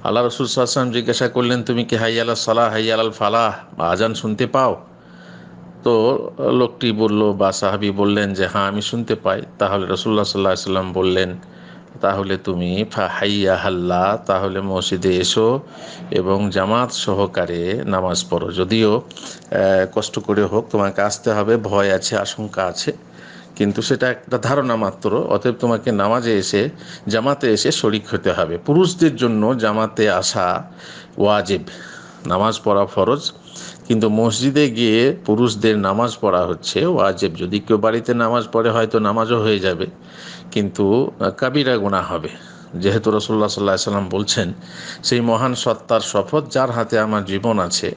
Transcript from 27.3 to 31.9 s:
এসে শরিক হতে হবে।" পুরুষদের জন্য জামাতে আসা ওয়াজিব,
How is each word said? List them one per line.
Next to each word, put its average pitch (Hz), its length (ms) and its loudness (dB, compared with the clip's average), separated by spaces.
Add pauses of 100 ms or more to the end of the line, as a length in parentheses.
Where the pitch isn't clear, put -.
এসে 107 220 2
শরিক 107 420 -2
হতে 92 180 0
হবে।" 85 260 -2
পুরুষদের 165 580 2
জন্য 117 420 2
জামাতে 110 520 2
আসা 92 520 0 (560)
ওয়াজিব, 98 420 2 (680)